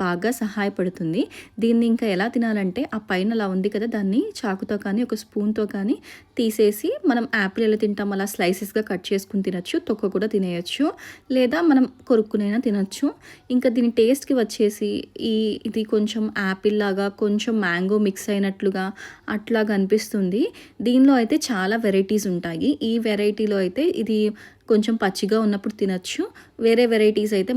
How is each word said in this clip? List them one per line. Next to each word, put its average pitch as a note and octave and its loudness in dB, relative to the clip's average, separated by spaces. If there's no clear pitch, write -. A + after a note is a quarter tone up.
బాగా F3+ 0
సహాయపడుతుంది. G3 -2
దీన్ని A#3 4
ఇంకా A#3 0
ఎలా G3 0
తినాలంటే A3 -2
ఆ - -8
పైన G3+ 0
అలా G3+ 0
ఉంది F#3+ 0
కదా, A3+ -2
దాన్ని G3+ 0
చాకుతో G3+ -4
కానీ G3+ -2
ఒక A3 -4
స్పూన్‌తో G#3+ -2
కానీ G3+ -2
తీసేసి A3 2
మనం A#3 2
యాపిల్ G3 0
ఎలా G#3+ 2
తింటాం G#3 -2
అలా G3+ -2
స్లైసెస్‌గా G3+ -2
కట్ F#3 -6
చేసుకుని G3 -2
తినొచ్చు, F3+ -4
తొక్క G3+ -2
కూడా G#3+ -2
తినేయొచ్చు, F3+ -2
లేదా B3+ 2
మనం C4 6
కొరుక్కునైనా G#3+ 2
తినొచ్చు. G3+ -2
ఇంకా B3 2
దీని A#3 2
టేస్ట్‌కి C4 2
వచ్చేసి G#3 0
ఈ, - 2
ఇది A3 -2
కొంచెం G#3+ 0
యాపిల్ F#3+ -2
లాగా G3 0
కొంచెం G#3+ 0
మ్యాంగో F#3 0
మిక్స్ G3 -4
అయినట్లుగా G3 -2
అట్లాగా G#3+ 0
అనిపిస్తుంది. G3 0
దీనిలో C4 6
అయితే A#3 2
చాలా G3 -2
వెరైటీస్ G3 2
ఉంటాయి. E3+ -2
ఈ - 0
వెరైటీలో G#3 0
అయితే F#3+ -2
ఇది G#3+ 0
కొంచెం A3 4
పచ్చిగా G3 0
ఉన్నప్పుడు G#3 -2
తినొచ్చు, F#3+ -4
వేరే A#3 4
వెరైటీస్ G#3+ 2
అయితే F#3+ 0